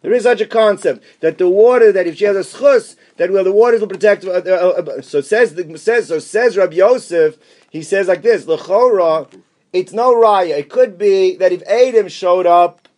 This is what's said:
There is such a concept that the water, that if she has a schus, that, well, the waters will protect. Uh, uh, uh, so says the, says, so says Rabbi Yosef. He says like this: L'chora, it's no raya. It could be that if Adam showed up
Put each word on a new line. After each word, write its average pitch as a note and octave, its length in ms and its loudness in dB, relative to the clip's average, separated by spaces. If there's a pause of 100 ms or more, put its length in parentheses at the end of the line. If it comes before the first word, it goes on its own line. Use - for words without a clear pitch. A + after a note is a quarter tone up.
There G3 100 -4
is A#3+ 100 0
such G#3+ 200 0
a G#3+ 40 -2
concept G#3 560 -2 (180)
that D#3+ 180 -4
the F#3 100 0
water, A3+ 420 4
that F#3 160 -2
if D#3+ 120 -8
she G3+ 80 0
has G3+ 100 0
a - 200 -8
schus, C4 380 0 (220)
that, F3+ 140 -2
well, G3 140 0
the F#3+ 80 0
waters A3+ 280 2
will G#3 80 -6
protect. F#3+ 360 -2
Uh, F#3 80 -8
uh, F3+ 680 -2
uh, - 20 -12
so C#3+ 200 -4
says G#3+ 340 -2
the, D#3+ 240 -12
says, A3+ 300 -2
so D#3+ 100 -4
says A3 380 -2
Rabbi F3 180 0
Yosef. E3+ 640 0 (320)
He D#3 100 -12
says F#3+ 280 -2
like F3+ 140 -2
this: G#3 240 0
L'chora, E3+ 840 0 (400)
it's F3+ 200 -4
no A#3+ 220 0
raya. G3 440 2
It D3 100 -10
could A3+ 300 -2
be F#3+ 380 0
that F3+ 160 -2
if F3 100 -10
Adam A3+ 460 0
showed F3+ 360 -2
up F3 540 0